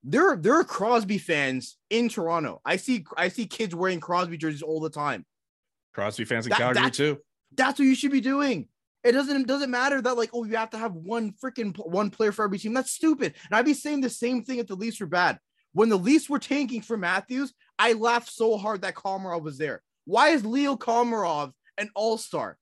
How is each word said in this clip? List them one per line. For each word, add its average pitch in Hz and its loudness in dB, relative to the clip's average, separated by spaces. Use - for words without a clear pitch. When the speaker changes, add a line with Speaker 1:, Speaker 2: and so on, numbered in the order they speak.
Speaker 1:
there, 277 4
there 190 4
are 330 4
Crosby 214 0
fans 135 -2
in 233 2
Toronto. 165 -2
I 165 2
see, 202 -2
I 180 2
see 214 -6
kids 190 -6
wearing 180 -2
Crosby 175 -2
jerseys 151 -6
all 160 -4
the 156 -4
time. 143 -4
Speaker 2:
Crosby 107 -4
fans 113 -2
in 117 -2
Speaker 1:
That, 208 4
Speaker 2:
Calgary 127 2
Speaker 1:
that's, - 0
Speaker 2:
too. 147 0
Speaker 1:
that's 269 0
what 285 4
you 262 6
should 269 0
be 262 2
doing. 262 -2
It 240 6
doesn't, 277 2
it 240 -2
doesn't 269 -2
matter 262 0
that, 247 0
like, 226 -2
oh, 240 -4
you 220 -4
have 226 -4
to 220 -12
have 220 -6
one 202 -6
freaking 226 -6
pl-, 165 -10
one 202 0
player 214 0
for 214 0
every 196 -2
team. 214 -4
That's 262 -2
stupid. 285 0
And 208 4
I'd 247 4
be 294 4
saying 294 -2
the 254 0
same 240 -2
thing 254 -6
if 233 -6
the 202 -8
Leafs 220 -6
were 196 -6
bad. 160 2
When 220 6
the 202 4
Leafs 269 4
were 285 0
tanking 254 -2
for 226 -6
Matthews, 202 -2
I 226 6
laughed 233 2
so 226 2
hard 202 -4
that 190 -6
Komarov 190 -6
was 147 -10
there. 139 -4
Why 247 6
is 254 2
Leo 277 0
Komarov 208 0
an 208 -6
all-star? 196 -4